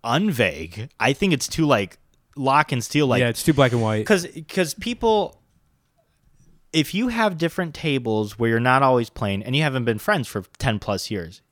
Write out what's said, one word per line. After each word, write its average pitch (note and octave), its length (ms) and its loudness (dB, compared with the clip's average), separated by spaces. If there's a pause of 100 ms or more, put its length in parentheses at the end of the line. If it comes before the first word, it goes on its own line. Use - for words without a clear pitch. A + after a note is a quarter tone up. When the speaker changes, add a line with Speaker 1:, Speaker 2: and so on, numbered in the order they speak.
Speaker 1:
unvague. A2+ 840 -2 (100)
I B2 140 2
think F#3 200 0
it's - 140 -2
too, D#3+ 180 0
like, A2 320 0 (380)
lock C#3 360 2
and A#2+ 120 -2
steel, D3 240 0
like B2 140 2
Speaker 2:
Yeah, A#2+ 80 2
it's - 140 -6
too D#3+ 100 4
black C3 180 4
and A#2+ 100 0
white. G#2+ 240 0
Speaker 1:
'cause, F3+ 220 2 (220)
'cause E3+ 240 -2
people, A3 680 -2 (1300)
if D#3+ 200 0
you A3+ 160 0
have A3 280 0
different E3 360 -4
tables A2 640 -2
where A#2 120 2
you're A2+ 100 2
not B2+ 240 4
always B2+ 260 4
playing G2+ 340 -4
and B2 120 -4
you D#3 80 2
haven't C3 220 -2
been A2 140 0
friends F#3 280 0
for G2 160 -6 (140)
ten A2 220 -2
plus G2+ 320 -4
years F2 300 -8 (100)